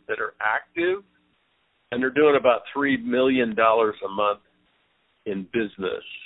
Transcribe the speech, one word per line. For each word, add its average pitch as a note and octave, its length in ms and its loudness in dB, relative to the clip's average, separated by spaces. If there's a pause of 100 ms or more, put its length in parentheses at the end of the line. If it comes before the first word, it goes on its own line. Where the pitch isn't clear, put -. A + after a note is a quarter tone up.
that G#2+ 120 -6
are A2 200 -8
active, E3+ 640 -4 (880)
and B2 100 -4
they're C3 80 0
doing C#3+ 300 4
about A#2 220 4 (100)
three C#3 240 0
million B2 600 0
dollars A2+ 400 4 (100)
a - 20 -6
month G#2 320 -2 (880)
in G2 260 -6
business. G2+ 520 -6 (220)